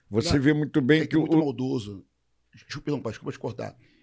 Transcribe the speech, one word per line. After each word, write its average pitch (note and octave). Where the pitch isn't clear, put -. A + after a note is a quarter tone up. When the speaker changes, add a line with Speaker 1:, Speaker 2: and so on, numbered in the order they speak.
Speaker 1:
Você A2
Speaker 2:
Dá. D3
Speaker 1:
vê C#3
muito D3+
bem D3+
Speaker 2:
É C#3+
Speaker 1:
que D#3
Speaker 2:
muito D#3+
Speaker 1:
o D#3
Speaker 2:
maldoso. B2
Desculpa, -
não, C#3+
pai, A2+
desculpa -
te -
cortar. A2